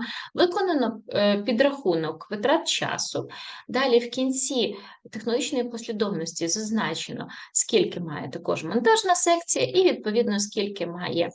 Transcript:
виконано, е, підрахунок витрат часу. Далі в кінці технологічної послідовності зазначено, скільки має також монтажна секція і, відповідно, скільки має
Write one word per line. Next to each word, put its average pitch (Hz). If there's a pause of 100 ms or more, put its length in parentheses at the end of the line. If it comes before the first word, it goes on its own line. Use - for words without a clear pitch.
(340)
виконано, 349
е, 208
підрахунок 202
витрат 269
часу. - (380)
Далі 247
в 240
кінці 254 (360)
технологічної 240
послідовності 202
зазначено, 208 (260)
скільки -
має 160
також -
монтажна 349
секція 339
і, 370
відповідно, 214
скільки 202
має 170